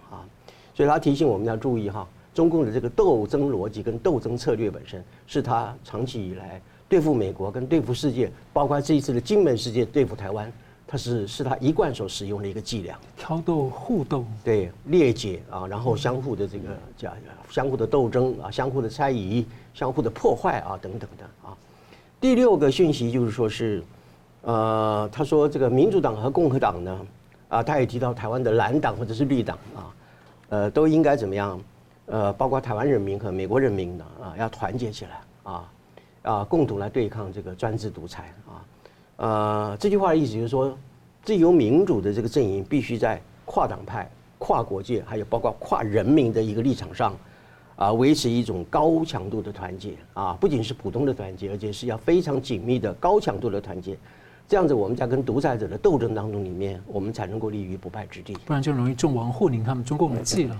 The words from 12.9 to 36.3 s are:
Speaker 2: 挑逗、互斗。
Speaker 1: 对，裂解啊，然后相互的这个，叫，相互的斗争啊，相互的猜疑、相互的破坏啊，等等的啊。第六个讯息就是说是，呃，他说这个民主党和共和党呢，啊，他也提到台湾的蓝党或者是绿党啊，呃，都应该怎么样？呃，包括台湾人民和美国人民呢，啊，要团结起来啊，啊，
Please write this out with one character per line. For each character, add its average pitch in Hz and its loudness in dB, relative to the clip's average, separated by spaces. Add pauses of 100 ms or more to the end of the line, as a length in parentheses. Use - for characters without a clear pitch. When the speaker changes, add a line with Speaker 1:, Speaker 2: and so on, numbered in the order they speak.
Speaker 2:
挑 160 -6
逗、 160 0
互 143 -2
斗。 131 -4 (200)
Speaker 1:
对， 101 2 (140)
裂 147 6
解 92 -6
啊， 92 -8
然 104 -6
后 120 0
相 123 0
互 131 -4
的 98 -2
这 101 -10
个， 95 -10 (280)
叫， 95 -10 (380)
相 139 -2
互 127 -2
的 113 0
斗 127 4
争 123 0
啊， 85 -10
相 135 -2
互 131 -2
的 113 -2
猜 139 0
疑、 113 0 (300)
相 131 -4
互 151 -2
的 117 0
破 - 2
坏 143 0
啊， 92 -8
等 92 -10
等 104 -12
的 95 -18 (180)
啊。 98 -18 (640)
第 254 6
六 233 8
个 139 6
讯 160 6
息 120 0
就 120 2
是 110 0
说 113 2
是， 104 -2 (600)
呃， 110 2
他 151 -4
说 147 4
这 147 -2
个 131 4
民 131 6
主 190 2
党 127 0
和 110 -2
共 165 4
和 127 2
党 92 0
呢， 95 -6 (420)
啊， 117 2
他 151 2
也 123 4
提 120 -6
到 123 -2
台 113 -6
湾 127 -2
的 117 2
蓝 117 4
党 117 0
或 120 -6
者 107 -6
是 123 0
绿 131 2
党 - -6 (160)
啊， 95 -14 (600)
呃， 104 0
都 151 4
应 160 6
该 143 4
怎 107 -2
么 95 -2
样？ 98 -2 (460)
呃， 104 0
包 131 0
括 131 0
台 117 -4
湾 117 0
人 123 4
民 98 -2
和 104 -6
美 95 -4
国 110 2
人 127 4
民 90 -4
呢， 80 -14 (180)
啊， 92 -14
要 110 -2
团 98 -6
结 113 -4
起 101 -14
来 - -16 (220)
啊， 87 -12 (540)
啊， 104 0